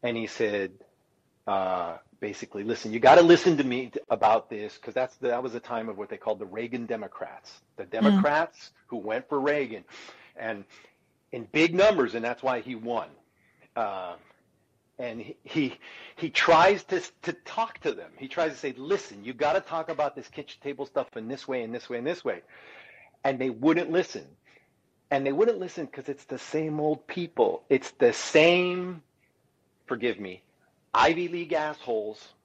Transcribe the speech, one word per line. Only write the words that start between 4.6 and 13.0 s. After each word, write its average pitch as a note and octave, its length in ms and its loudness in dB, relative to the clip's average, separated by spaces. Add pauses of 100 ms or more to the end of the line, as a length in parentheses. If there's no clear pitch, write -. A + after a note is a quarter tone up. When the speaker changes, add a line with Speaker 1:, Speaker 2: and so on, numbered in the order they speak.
Speaker 1:
'cause - 160 -12
that's B2+ 220 -4
the, B2+ 100 -4
that A#2+ 160 -2
was B2+ 100 -6
the A#2+ 60 -6
time A2+ 300 -8
of G2+ 80 -10
what G2+ 120 -10
they G#2 80 -10
called G#2+ 220 -4
the G#2 60 -10
Reagan A2+ 420 -8
Democrats, - 640 -10 (260)
the G2 60 -10
Speaker 2:
Mm. F#2+ 80 -16
Speaker 1:
Democrats F#3+ 800 2 (160)
who A#2+ 100 -10
went G#2+ 320 -6
for C#3+ 100 -2
Reagan, C3+ 440 -2 (520)
and G#2 280 -8 (680)
in A#2+ 200 -10
big E3 240 2
numbers, F3+ 400 4
and A#2 100 -4
that's A#2+ 160 -4
why B2+ 200 -2
he B2 120 -12
won. A#2 360 -6 (680)